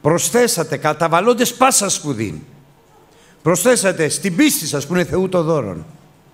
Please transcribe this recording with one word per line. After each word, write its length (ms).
Προσθέσατε, 760
καταβαλώντες 760
πάσα 340
σπουδήν, 520
προσθέσατε 640
στην 280
πίστη 300
σας, 200
που 80
είναι 100
Θεού 240
το 140
δώρον, 440